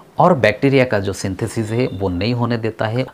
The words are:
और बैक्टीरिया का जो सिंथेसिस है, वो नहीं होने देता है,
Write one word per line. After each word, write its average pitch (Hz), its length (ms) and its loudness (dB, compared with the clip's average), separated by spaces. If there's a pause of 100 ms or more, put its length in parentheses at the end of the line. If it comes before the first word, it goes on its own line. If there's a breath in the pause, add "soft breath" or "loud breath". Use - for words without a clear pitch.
(180)
और 175 160 6
बैक्टीरिया 131 520 4
का 113 140 0
जो 98 140 -2
सिंथेसिस 104 560 -6
है, 120 180 -2
वो 98 220 -4
नहीं 98 240 -2
होने 120 240 -2
देता 110 280 -4
है, 120 280 -2